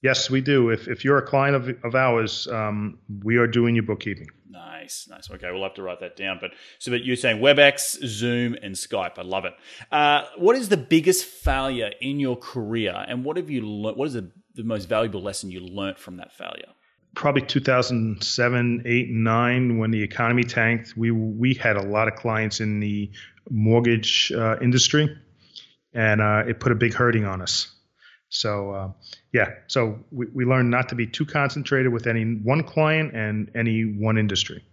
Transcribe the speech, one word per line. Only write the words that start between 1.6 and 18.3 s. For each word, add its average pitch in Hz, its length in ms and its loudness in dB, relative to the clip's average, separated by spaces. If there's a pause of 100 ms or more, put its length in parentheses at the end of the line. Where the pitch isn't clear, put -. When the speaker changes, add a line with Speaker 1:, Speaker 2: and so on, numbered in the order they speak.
Speaker 1:
of 120 120 -6
ours, 117 520 0
um, 107 520 -4 (240)
we 113 140 2
are 117 100 4
doing 117 260 2
your 113 120 2
bookkeeping. 98 420 -6 (220)
Speaker 2:
Nice, - 600 -16
nice. - 220 -20
Okay, 92 180 -12
we'll 92 140 -6
have 95 120 -8
to 101 60 -14
write 90 200 -8
that 90 160 -12
down. 98 240 -6
But 92 100 -10 (260)
so, - 140 -8
but 120 140 -2
you're 127 100 0
saying 113 260 0
WebEx, 139 640 4
Zoom, 120 560 -2
and 98 140 -10
Skype. 92 420 -6
I 95 60 -12
love 95 220 -4
it. 87 80 -8 (380)
Uh, 147 340 4 (120)
what 196 200 4
is 240 120 -4
the 196 80 4
biggest 165 480 4
failure 135 640 -2 (120)
in 139 180 -4
your 131 160 0
career, 110 580 -4 (140)
and 123 160 -6
what 151 140 -4
have 160 120 -6
you 123 160 -4
lear-, 107 300 -4
what 135 120 -2
is 143 60 -6
the, 98 160 -8 (260)
the 117 80 -12
most 107 260 -4
valuable 107 320 0
lesson 98 280 -8
you 90 120 -12
learnt 95 360 -8
from 90 200 -18
that - 160 -18
failure? - 340 -14 (480)
Speaker 1:
Probably 139 280 2
two - 180 0
thousand 123 640 0
seven, 120 640 0